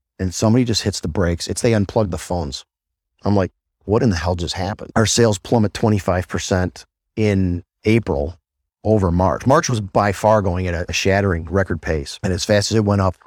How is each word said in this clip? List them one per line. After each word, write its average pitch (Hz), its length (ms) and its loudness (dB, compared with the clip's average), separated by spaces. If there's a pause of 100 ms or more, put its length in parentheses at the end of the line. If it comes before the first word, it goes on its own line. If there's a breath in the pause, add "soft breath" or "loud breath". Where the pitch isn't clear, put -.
(200)
and 95 140 -4
somebody 113 320 2
just 117 160 -2
hits - 180 -4
the - 80 -8
brakes. 85 400 -2
It's, - 140 -6
they 120 100 2
unplug 104 400 0
the 85 60 -6
phones. 80 480 -6 (580)
I'm 101 140 2
like, 90 160 0 (320)
"What 113 180 0
in 123 60 4
the 87 80 0
hell 90 180 -2
just 87 200 -6
happened?" - 420 -8
Our 110 80 2
sales 110 340 2
plummet 107 340 0
twenty-five 98 540 0
percent 92 580 -4 (300)
in 95 480 0 (220)
April 87 520 0 (460)
over 101 280 2
March. 87 360 0
March 151 220 4
was 117 100 -2
by 104 320 0
far 107 300 4
going 92 260 -2
at 87 60 -2
a, 85 160 -4
a - 40 -6
shattering 95 520 0
record 87 360 -2
pace. 76 400 -6
And 92 120 -2
as 90 100 -4
fast 104 280 2
as 110 40 0
it 110 100 2
went 101 160 2
up 95 140 0 (120)